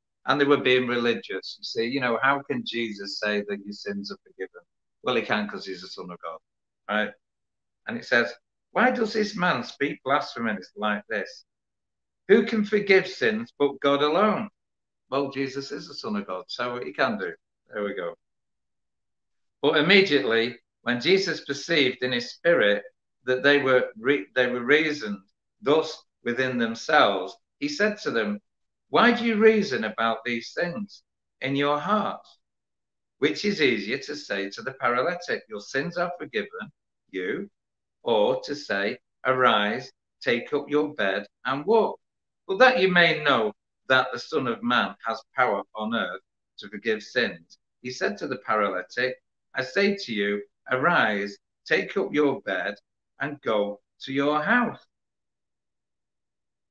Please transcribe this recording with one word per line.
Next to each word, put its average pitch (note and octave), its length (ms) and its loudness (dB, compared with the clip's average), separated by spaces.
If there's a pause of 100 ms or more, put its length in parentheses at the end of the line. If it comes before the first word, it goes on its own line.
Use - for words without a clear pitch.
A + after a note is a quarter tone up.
(260)
And C#3 140 2
they C#3+ 40 6
were C#3+ 120 6
being B2+ 320 2
religious. A#2 680 -2
You - 60 -16
see, A2+ 200 -4
you C3 160 -2
know, A#2+ 220 0
how C#3 200 2
can B2 220 -6
Jesus G#2 560 -6
say G#2 220 0
that G2+ 220 -8
your G2+ 80 -12
sins G2+ 380 -8
are G2 140 -12
forgiven? - 380 -14 (400)
Well, B2 120 -2
he A2+ 80 2
can G#2+ 260 -2
'cause F#2+ 180 -10
he's F#2 160 -10
the F#2 60 -16
Son F2+ 220 -14
of F2 100 -14
God, E2 200 -12 (480)
right? G#2 240 -2 (760)
And A#2 100 -6
it A#2 80 -10
says, A#2+ 280 2 (400)
"Why A3+ 180 4
does A3+ 220 -2
this G#3+ 240 -2
man E3 260 0
speak - 400 -6
blasphemies A#2+ 720 -2
like G#2 320 -2
this? - 380 -6 (840)
Who A3 200 8
can G#3+ 180 0
forgive G3+ 420 4
sins A2+ 520 -2
but C#3 220 2
God C#3 220 2
alone?" F#3 480 2 (580)
Well, C#3 220 -2
Jesus C3+ 400 -6
is E3+ 160 -10
the - 80 -18
Son G#2+ 220 -6
of G2 100 -6
God, F#2 240 -10
so B2 300 -6
he - 120 -10
can B2+ 260 0
do. F2+ 140 -6 (360)
There G#2+ 160 -6
we G2+ 100 -4
go. F2 220 -8 (1400)
But D3+ 160 2
immediately, C3 840 4 (220)
when A#2+ 200 -2
Jesus F3 440 2
perceived C#3 580 0
in B2+ 80 -2
his A#2+ 220 -4
spirit G#2+ 520 2 (380)
that B2+ 220 0
they C#3+ 180 6
were B2+ 340 4
re-, C3 380 0
they B2+ 140 2
were A#2+ 160 -4
reasoned C3+ 580 0 (380)
thus D#3 440 0 (200)
within B2 340 0
themselves, A2+ 800 2 (240)
he C#3+ 80 -4
said G3+ 300 -2
to D3+ 120 -4
them, G#2 300 -2 (480)
"Why G#3 240 6
do A3+ 120 -2
you A#3 120 0
reason G3+ 480 4
about A2+ 400 -2
these A#2 280 -4
things D3+ 520 -6 (360)
in C3+ 140 -2
your C#3+ 240 2
heart? F3+ 480 -2 (920)
Which D#3 260 0
is F#3+ 180 0
easier A2+ 360 2
to - 180 -10
say G2 340 -6
to A2+ 120 -14
the B2+ 120 -8
paralytic, C3 720 -2
'Your G#2 120 -10
sins D3+ 360 -6
are F3 220 -2
forgiven A2+ 540 -8 (380)
you,' G#2 380 -6 (540)
or G#2+ 400 2
to C#3+ 140 -8
say, G#2 420 -4 (260)
'Arise, B2 680 2 (280)
take A#2+ 320 -2
up D3 160 -4
your D3 260 0
bed G2+ 340 -2 (160)
and C#3 200 -2
walk'? G#3+ 360 2 (480)
But F#3+ 100 -2
that B3+ 220 8
you F#3+ 80 4
may E3 340 4
know C#3 320 2 (320)
that C3 240 2
the A#2+ 80 -8
Son B2+ 300 -4
of G#2+ 160 -4
Man A2+ 320 0 (100)
has A2+ 160 -6 (140)
power A2 260 2 (140)
on A2 180 -4
earth F#2+ 280 -4 (340)
to G#2 120 -16
forgive G#2+ 360 -4
sins," G2 560 -6 (200)
he B2 120 -10
said G3+ 260 -4
to D#3+ 80 -8
the C3+ 120 -6
paralytic, G#2+ 840 -2 (320)
I C3 80 -4
say G3 320 0
to B2 200 -8
you, G2+ 280 -2 (280)
"Arise, A#2+ 680 0 (260)
take F3+ 320 -2
up - 160 -2
your C#3+ 300 2
bed G2 340 -4 (440)
and C#3+ 200 -8
go G#2 400 -2 (200)
to C3+ 120 -10
your D3 300 0
house." D3+ 420 -2 (1900)